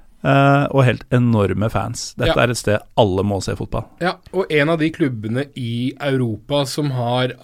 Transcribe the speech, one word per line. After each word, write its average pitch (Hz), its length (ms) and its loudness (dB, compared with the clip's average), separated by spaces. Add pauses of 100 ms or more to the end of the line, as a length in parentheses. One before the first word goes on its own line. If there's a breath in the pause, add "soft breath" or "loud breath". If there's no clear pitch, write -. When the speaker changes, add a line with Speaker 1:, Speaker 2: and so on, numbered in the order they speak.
(260 soft breath)
Speaker 1:
Eh, 139 480 4
og 135 100 4
helt 117 200 0 (100)
enorme 110 560 2
fans. 110 380 -6 (100)
Dette 156 160 2
Speaker 2:
Ja. 139 80 4
Speaker 1:
er 123 80 2
et 120 80 -2
sted - 240 -2 (160)
alle 98 240 2
må 101 200 -2
se 104 120 -4
fotball. - 320 -8 (160)
Speaker 2:
Ja, 175 140 -2 (180)
og 185 160 -2
en 147 180 2
av 165 140 2
de 160 80 0
klubbene 127 640 -2
i 120 460 -4
Europa 131 680 -2
som 147 240 -2
har, 127 540 -2